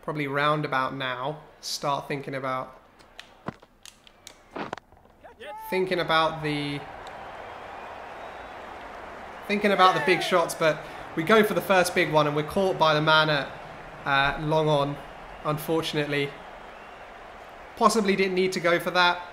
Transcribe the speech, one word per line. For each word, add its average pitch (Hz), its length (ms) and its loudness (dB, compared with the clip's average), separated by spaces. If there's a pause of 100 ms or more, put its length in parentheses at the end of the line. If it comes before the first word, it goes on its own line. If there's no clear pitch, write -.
probably 151 260 -4
round 147 380 2
about 131 300 0
now 131 420 -4 (240)
start 143 480 -4
thinking 139 260 -4
about, 131 420 -4 (3000)
thinking 185 300 0
about 160 440 2
the, 147 380 -4 (2750)
thinking 202 240 2
about 185 220 8
the 160 120 2
big 175 180 4
shots, 170 320 2
but 156 240 2 (360)
we 165 80 -2
go 214 200 8
for 208 100 2
the 170 80 0
first 185 320 4
big 165 180 2
one, 151 140 6
and 147 100 0
we're 151 80 0
caught 185 360 0
by 156 160 6
the 151 60 4
man 156 280 6
at, 147 180 2 (580)
uh, 139 360 2
long 156 260 2
on, 143 300 2 (480)
unfortunately. 151 840 0 (1500)
Possibly 214 400 4
didn't 185 200 2
need 185 180 4
to 185 60 -2
go 170 200 4
for 170 120 -4
that. 175 260 4 (160)